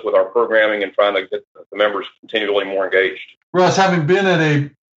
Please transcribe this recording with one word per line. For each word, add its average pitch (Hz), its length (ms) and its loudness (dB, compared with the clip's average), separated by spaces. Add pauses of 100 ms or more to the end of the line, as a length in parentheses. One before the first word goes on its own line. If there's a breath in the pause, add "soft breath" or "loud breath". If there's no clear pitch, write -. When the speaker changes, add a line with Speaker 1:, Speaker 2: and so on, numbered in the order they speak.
Speaker 1:
with 101 140 -2
our 95 80 4
programming 107 580 0
and 95 100 -4
trying 101 220 2
to 95 140 0
get 104 260 -8
the 92 220 -20
members 101 300 -2 (120)
continually 101 460 -2
more 98 200 -4
engaged. 92 520 -2 (160)
Speaker 2:
Russ, 180 240 2
having 180 280 2
been 190 220 2
at 170 140 2
a 147 300 0 (260)